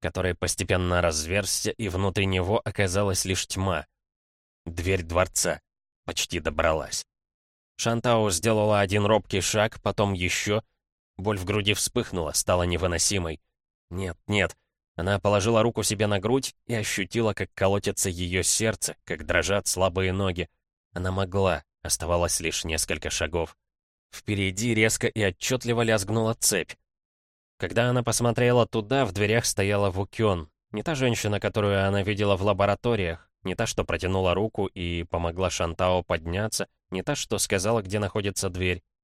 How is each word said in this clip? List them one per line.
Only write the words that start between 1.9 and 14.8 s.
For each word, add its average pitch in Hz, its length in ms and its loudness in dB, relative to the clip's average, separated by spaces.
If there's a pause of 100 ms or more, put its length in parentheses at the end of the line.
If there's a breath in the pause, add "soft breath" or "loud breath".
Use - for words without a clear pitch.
него 95 380 0
оказалась 98 640 0
лишь 92 220 -2
тьма. 92 400 -2 (800)
Дверь 85 380 -2
дворца. 85 580 0 (440)
Почти - 340 -4
добралась. 78 680 -2 (720)
Шантао 117 520 2
сделала 107 500 2
один 101 260 2
робкий 104 360 2
шаг, - 400 0
потом 101 320 0
еще. 92 480 0 (560)
Боль 101 200 -2
в 92 80 -6
груди 101 280 0
вспыхнула, 92 600 -2
стала 90 300 2
невыносимой. 87 800 0 (480)
Нет, 90 280 -8 (100)
нет. 101 280 0 (400)